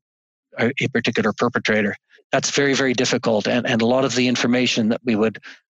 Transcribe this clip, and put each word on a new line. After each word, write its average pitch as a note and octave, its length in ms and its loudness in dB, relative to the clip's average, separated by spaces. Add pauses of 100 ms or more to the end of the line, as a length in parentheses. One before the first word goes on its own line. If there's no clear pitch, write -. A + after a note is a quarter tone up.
(560)
a, A2+ 140 0 (100)
a A2+ 80 -2
particular A2+ 440 0
perpetrator? G#2+ 640 0 (340)
That's C#3 200 0
very, C#3 240 2
very B2+ 200 0
difficult. A#2+ 520 0
And, A#2 200 0
and A2+ 160 0
a A2+ 40 2
lot B2+ 180 2
of B2+ 100 -2
the B2 140 2
information A#2+ 600 0
that A2+ 160 -2
we A#2+ 120 0
would, G#2+ 220 0 (380)